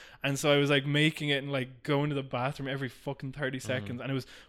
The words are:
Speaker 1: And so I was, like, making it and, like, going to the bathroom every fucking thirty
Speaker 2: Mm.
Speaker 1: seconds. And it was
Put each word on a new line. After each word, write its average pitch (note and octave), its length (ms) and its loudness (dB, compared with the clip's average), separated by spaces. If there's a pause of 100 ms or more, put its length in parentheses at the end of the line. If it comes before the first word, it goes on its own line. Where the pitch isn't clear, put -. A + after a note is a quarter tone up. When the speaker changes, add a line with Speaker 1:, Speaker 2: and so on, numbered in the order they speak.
(240)
Speaker 1:
And C#3 160 0
so D3 120 4
I C#3+ 60 8
was, C#3+ 140 4
like, C#3 160 4
making D3+ 420 2
it C#3 140 0
and, C#3 80 -6
like, C3 320 -4
going D3 260 2
to D3 60 -2
the C#3 80 -2
bathroom C3+ 440 -4
every C3+ 220 -4
fucking C3+ 440 -8
thirty C3 260 -4
Speaker 2:
Mm. - 20 -12
Speaker 1:
seconds. A#2+ 400 -4
And B2 80 -6
it C3+ 60 0
was B2+ 100 -4 (240)